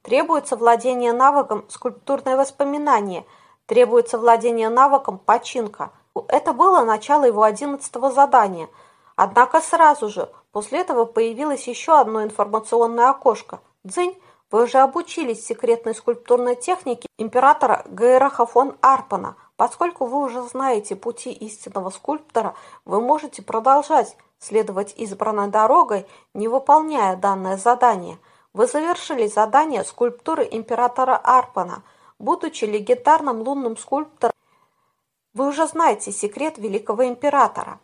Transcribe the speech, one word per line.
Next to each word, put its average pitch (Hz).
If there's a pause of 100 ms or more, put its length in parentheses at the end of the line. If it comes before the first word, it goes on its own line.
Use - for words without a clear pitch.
Требуется 302
владение 233
навыком 262
скульптурное 262
воспоминание. 277 (440)
Требуется 240
владение 226
навыком 262
починка. 214 (360)
Это 294
было 339
начало 269
его 214
одиннадцатого 269
задания. 240 (480)
Однако 254
сразу 302
же 190 (240)
после 208
этого 269
появилось 233
ещё 294
одно 220
информационное 226
окошко. - (240)
Дзынь, 359 (320)
вы 226
уже 247
обучились 269
секретной 233
скульптурной 247
технике 247 (120)
императора 247
Гейраха 247
фон 262
Арпана. 254 (200)
Поскольку 262
вы 277
уже 247
знаете 240
пути 233
истинного 196
скульптора, 226 (300)
вы 190
можете 269
продолжать 262 (220)
следовать 208
избранной 208
дорогой, 214 (260)
не 208
выполняя 269
данное 190
задание. 202 (340)
Вы 214
завершили 294
задание 220
скульптуры 240
императора 240
Арпана. 214 (380)
Будучи 302
легендарным 240
лунным 254
скульптором, 277 (1000)
вы 269
уже 294
знаете 254
секрет 208
великого 214
императора. 269